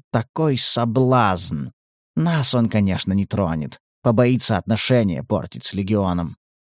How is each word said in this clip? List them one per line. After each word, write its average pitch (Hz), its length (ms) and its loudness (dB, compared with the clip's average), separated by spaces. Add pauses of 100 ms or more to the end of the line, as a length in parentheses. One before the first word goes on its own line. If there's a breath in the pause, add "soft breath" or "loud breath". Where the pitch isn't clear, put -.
такой 135 480 -2
соблазн. 110 1120 0 (440)
Нас 156 400 0
он, 117 140 2
конечно, 95 420 0
не 98 140 0
тронет, 82 520 -2 (260)
побоится 123 520 2
отношения 101 640 0
портить 85 440 -6
с - 80 -8
легионом. 92 640 -2 (240)